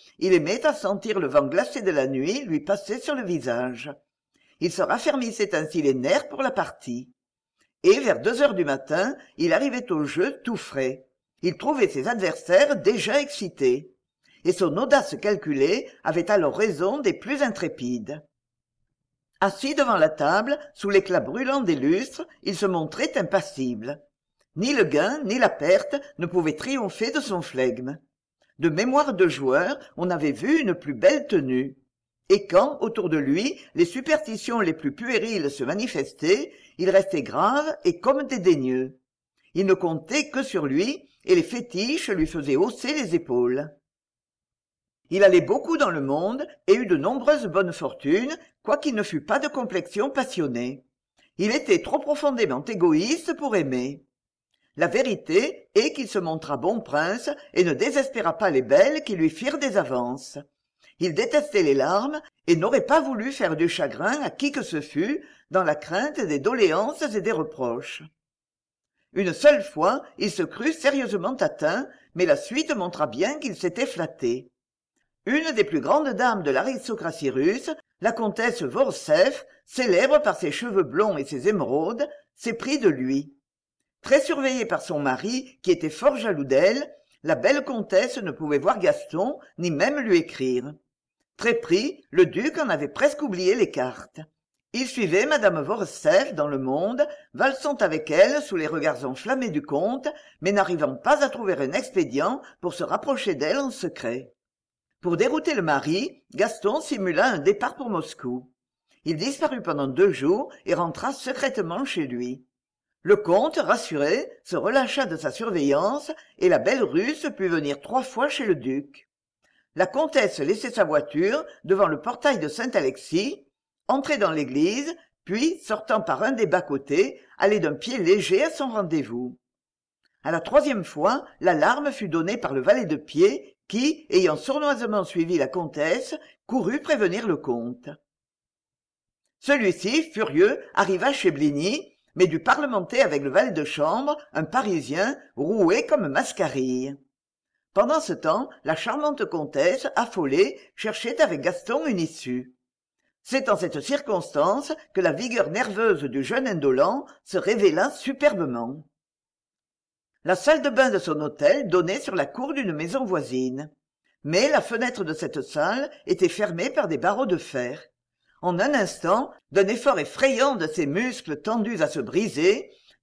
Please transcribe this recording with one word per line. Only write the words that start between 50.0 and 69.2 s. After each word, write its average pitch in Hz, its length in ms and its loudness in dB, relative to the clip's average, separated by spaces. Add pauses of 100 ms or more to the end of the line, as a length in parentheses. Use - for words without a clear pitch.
passionnée. 135 760 -4 (540)
Il 208 140 0
était 220 300 2
trop - 180 -2
profondément 247 640 -2
égoïste 214 720 2
pour 262 180 -2
aimer. 139 480 -2 (720)
La 170 120 0
vérité 226 880 0
est 233 180 2
qu'il 247 160 -8
se 208 100 -2
montra 160 380 -4
bon 190 240 -2
prince 170 480 -2 (240)
et 180 100 4
ne 165 100 2
désespéra 269 640 -2
pas 196 120 2
les 135 120 2
belles 196 420 4
qui 214 120 -4
lui 160 140 4
firent 285 280 -4
des 262 200 0
avances. 127 600 -2 (640)
Il 175 140 0
détestait 233 500 2
les 143 100 6
larmes 202 480 0 (260)
et 339 80 6
n'aurait 214 300 2
pas 302 160 4
voulu 262 300 -4
faire 185 240 -2
du 165 140 2
chagrin 180 520 -2
à 185 80 -4
qui 277 220 -4
que 269 100 -4
ce 165 200 -4
fût, 196 440 -4 (260)
dans 185 120 2
la 175 120 0
crainte 247 440 -4
des 156 200 0
doléances 214 640 2
et 214 200 -2
des 170 100 0
reproches. 135 720 -4 (1120)
Une 180 200 0